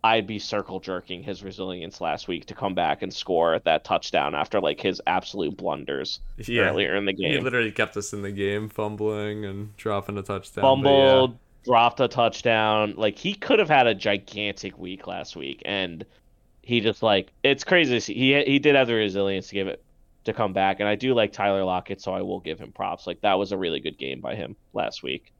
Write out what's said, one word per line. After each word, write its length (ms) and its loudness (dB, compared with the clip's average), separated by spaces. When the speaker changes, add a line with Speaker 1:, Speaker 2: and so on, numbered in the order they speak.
Speaker 1:
I'd 240 4
be 120 -8
circle 420 -6
jerking 420 -8
his 220 -10
resilience 560 -10
last 260 -4
week 200 -6
to 80 -14
come 200 -4
back 280 0
and 100 -8
score 480 0
that 240 2
touchdown 500 -2
after, 260 -2
like, 200 -2
his 260 -2
absolute 520 -2
blunders 640 -6
Speaker 2:
Yeah. 240 -2
Speaker 1:
earlier 340 0
in 80 -2
the 80 0
Speaker 2:
He 100 -4
Speaker 1:
game. 100 0
Speaker 2:
literally 260 0
kept 280 -4
us 160 -8
in 80 -8
the 100 -8
game, 380 -2
fumbling 760 -4
and 320 -12
dropping 400 -4
a 60 -6
touchdown, 400 -6
but 80 6
yeah. 200 8
Speaker 1:
Fumbled, 280 4
dropped 340 4
a 80 4
touchdown. 880 2
Like, 220 0
he 160 -4
could 240 2
have 100 4
had 180 6
a 80 4
gigantic 840 -4
week 280 -12
last 300 -10
week, 300 -10
and 380 -6
he 180 2
just, 220 0
like, 280 2
it's 220 4
crazy 300 4
to 60 2
see. 140 -8
He, 300 4
he 140 2
did 180 4
have 100 6
the 80 0
resilience 540 0
to 60 -18
give 140 -2
it, 140 -10
to 80 -4
come 220 -2
back, 260 2
and 80 0
I 60 2
do 180 0
like 200 2
Tyler 320 0
Lockett, 360 -4
so 140 -6
I 80 -4
will 180 -6
give 180 -8
him 140 -18
props. 340 -8
Like, 140 -10
that 140 2
was 180 0
a 60 -2
really 220 -2
good 180 -8
game 240 -8
by 120 -6
him 220 -10
last 300 -6
week. 380 -8